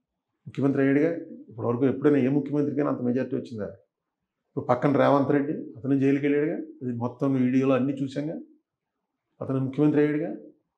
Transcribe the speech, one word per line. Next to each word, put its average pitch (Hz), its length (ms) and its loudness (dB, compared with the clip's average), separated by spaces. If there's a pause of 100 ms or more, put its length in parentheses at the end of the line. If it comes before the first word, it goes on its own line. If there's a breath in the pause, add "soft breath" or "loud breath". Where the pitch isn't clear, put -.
(460)
ముఖ్యమంత్రి 135 360 0
అయ్యాడుగా. 139 280 4 (380)
ఇప్పటివరకు 117 440 0
ఎప్పుడైనా 143 340 4
ఏ - 100 0
ముఖ్యమంత్రికైనా 143 560 0
అంత 127 160 -4
majority 123 320 -2
వచ్చిందా? 101 300 -10 (800)
ఇప్పుడు - 220 -8
పక్కన 131 220 2 (100)
రేవంత్ 135 340 4
రెడ్డి 143 200 -2 (220)
అతను 135 260 0
జైలుకి 139 220 2
వెళ్ళాడుగా, 147 320 0 (240)
అది 123 100 -6 (100)
మొత్తం 123 260 -4 (120)
వీడియోలో 131 340 2
అన్నీ 131 280 0
చూసాంగా, 143 340 -6 (1040)
అతను 131 240 -4
ముఖ్యమంత్రి 147 360 2
అయ్యాడుగా. 151 300 0 (480)